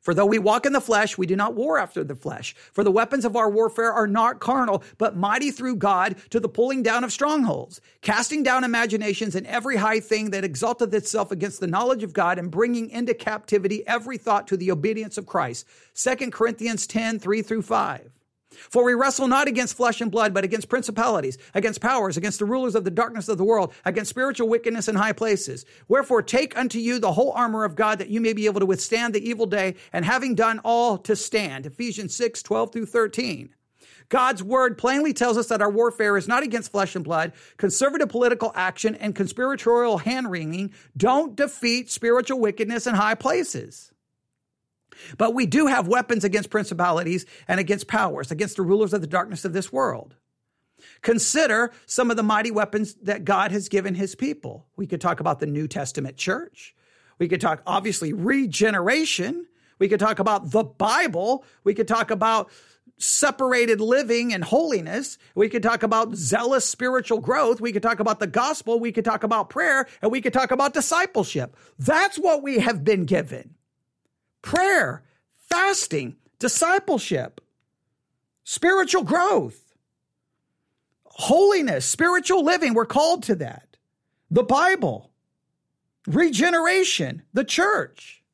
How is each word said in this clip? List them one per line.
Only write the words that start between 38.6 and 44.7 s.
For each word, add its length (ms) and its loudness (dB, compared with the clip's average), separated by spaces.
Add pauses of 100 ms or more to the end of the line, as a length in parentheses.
and 200 -6
conspiratorial 840 0
hand-wringing 720 -4 (240)
don't 400 2
defeat 540 -2
spiritual 500 0
wickedness 460 -2
in 80 0
high 200 2
places. 800 -4 (1200)